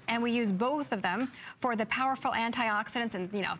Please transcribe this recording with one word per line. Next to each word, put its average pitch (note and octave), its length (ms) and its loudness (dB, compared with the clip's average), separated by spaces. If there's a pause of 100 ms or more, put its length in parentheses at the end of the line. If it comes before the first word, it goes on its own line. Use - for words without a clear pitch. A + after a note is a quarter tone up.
and A#3 160 2
we A#3+ 80 2
use A#3 200 4
both C4+ 400 0
of G3 120 0
them G3+ 280 0 (300)
for A#3+ 140 2
the G#3+ 100 0
powerful C4 460 0
antioxidants A3+ 840 0
and, F#3 180 -4
you G3+ 120 0
know, D#3 160 -2